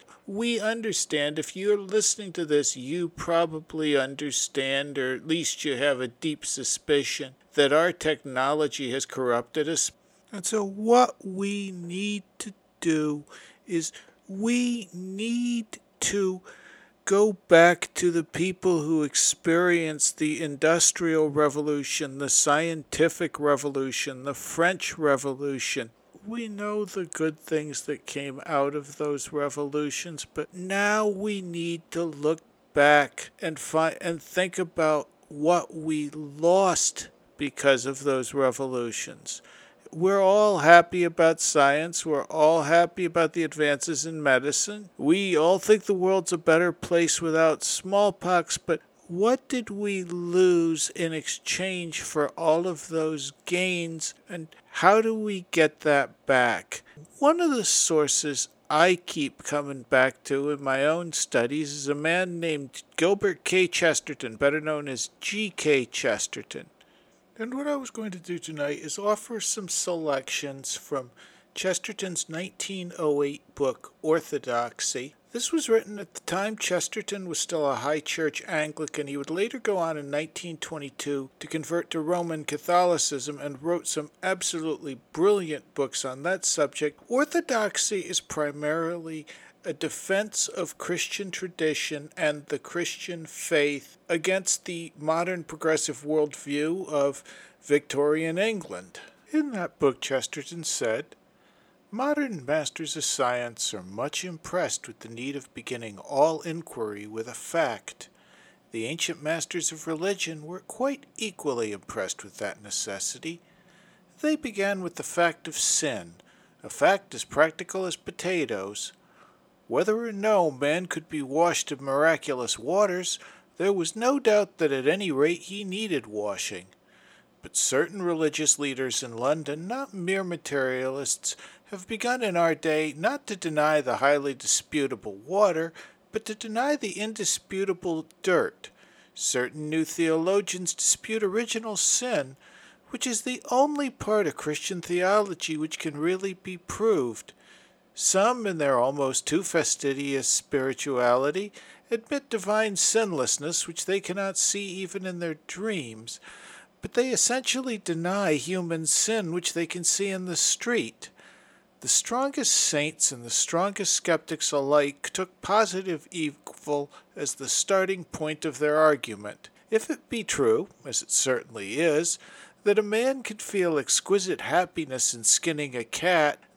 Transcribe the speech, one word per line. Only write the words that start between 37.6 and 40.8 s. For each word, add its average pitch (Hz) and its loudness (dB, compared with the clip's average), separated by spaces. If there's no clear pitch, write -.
of 135 -6
those 131 0
revolutions. 127 -2
We're 190 4
all 202 8
happy 170 10